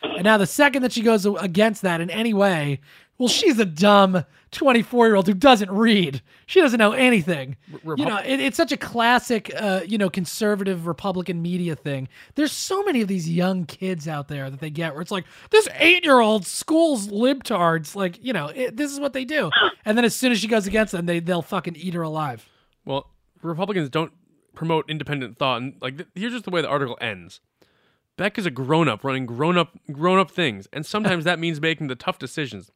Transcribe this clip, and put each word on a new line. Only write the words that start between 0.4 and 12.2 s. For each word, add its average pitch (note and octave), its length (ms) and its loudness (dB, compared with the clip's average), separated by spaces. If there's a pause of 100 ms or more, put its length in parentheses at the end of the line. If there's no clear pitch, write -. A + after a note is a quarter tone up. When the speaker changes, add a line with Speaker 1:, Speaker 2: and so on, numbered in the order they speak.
Speaker 1:
second C#4 360 4
that B3+ 100 0
she A#3 100 -4
goes G#3+ 240 4
against G3 560 0
that F3 180 0
in F3 100 -4
any A3 220 -2
way, D#3+ 480 0 (380)
well, B3 100 2
she's D4+ 300 2
a A3 80 4
dumb F#3+ 580 4 (260)
twenty-four-year-old A#3 760 4
who G3+ 80 2
doesn't G3+ 360 6
read. G3+ 520 2 (240)
She F#4 140 4
doesn't A#3+ 180 4
know G#3+ 140 6
anything. F3 640 2 (280)
Speaker 2:
Re-, D#3+ 140 -6
Speaker 1:
You D4 60 -2
Speaker 2:
Repu- - 40 -2
Speaker 1:
know, G#3 100 -2
it, C4+ 220 -2
it's C4+ 160 -2
such D#4 160 0
a C4+ 60 -4
classic, A#3 760 0
uh, F#3+ 300 -2
you G#3+ 120 -2
know, G3 100 2
conservative F#3+ 800 -2
Republican F3+ 560 -4
media F3 340 -2
thing. C3+ 320 -6 (280)